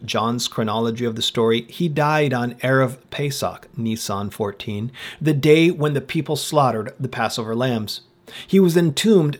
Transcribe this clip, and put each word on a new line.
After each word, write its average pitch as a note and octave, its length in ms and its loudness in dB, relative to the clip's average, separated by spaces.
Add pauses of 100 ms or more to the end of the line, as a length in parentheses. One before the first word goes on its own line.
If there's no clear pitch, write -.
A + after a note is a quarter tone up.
John's A#2 420 -2
chronology A2+ 580 -2
of A2+ 120 -4
the A2 40 -6
story, A2+ 420 0
he - 260 -4
died D3+ 440 0
on A#2+ 280 -2
Erev C3 380 0 (120)
Pesach, C#3 560 -6 (100)
Nisan A2 540 -4
fourteen, G#2+ 640 -6 (280)
the D3+ 140 2
day D#3 380 6
when D3+ 220 -2
the C#3 60 0
people D#3 360 -4
slaughtered B2 640 0
the C3 80 -4
Passover A2+ 480 -4
lambs. A#2 460 -2 (440)
He F#3+ 140 4
was F3 160 4
entombed E3+ 640 4